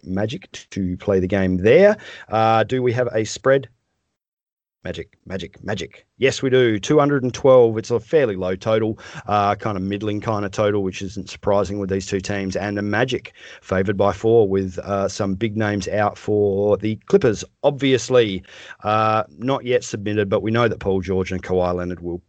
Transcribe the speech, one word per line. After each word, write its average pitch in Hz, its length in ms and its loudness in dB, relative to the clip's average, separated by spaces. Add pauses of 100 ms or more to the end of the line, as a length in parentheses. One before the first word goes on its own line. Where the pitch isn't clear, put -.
Magic 110 480 -6
t-, - 200 -20
to 90 260 -4
play 95 240 0
the 92 80 0
game 95 300 0
there. 147 380 6 (340)
Uh, 110 340 2
do 127 180 -4
we 120 100 0
have 120 200 -2
a 110 120 0
spread? 135 440 0 (1160)
Magic, 85 420 -10
Magic, 90 380 -10
Magic. - 420 -8 (120)
Yes, 127 240 0
we 139 60 0
do. 123 300 4
Two 151 220 2
hundred 143 240 2
and 120 100 -4
twelve. 123 420 6
It's - 140 -6
a 120 80 0
fairly 117 380 0
low 92 180 -2
total, 110 460 -2 (260)
uh, 104 300 2
kind 104 200 -4
of 92 60 -4
middling 101 380 -4
kind 104 240 -2
of 95 80 -8
total, 104 320 0
which 92 180 -6
isn't 95 260 -10
surprising 101 520 0
with 98 100 -4
these 95 160 -4
two 98 140 -4
teams. 98 340 -6
And 101 240 -4
the 101 40 -4
Magic 113 500 -2 (300)
favoured 95 340 0
by 101 160 2
four 113 360 4
with, 95 300 -2
uh, 98 300 -2
some 98 260 -4
big 107 220 -4
names 104 320 -2
out 104 280 0
for 104 600 0
the 107 180 -2 (120)
Clippers. 135 380 2 (200)
Obviously, 127 800 2 (400)
uh, 110 400 2 (140)
not 123 260 -4
yet 123 180 0
submitted, 104 460 -2
but 104 120 0
we 110 120 -2
know 117 160 4
that - 100 -6
Paul 95 220 0
George 92 320 -2
and 90 100 -6
Kawhi 90 320 0
Leonard 90 240 -6
will 87 300 -8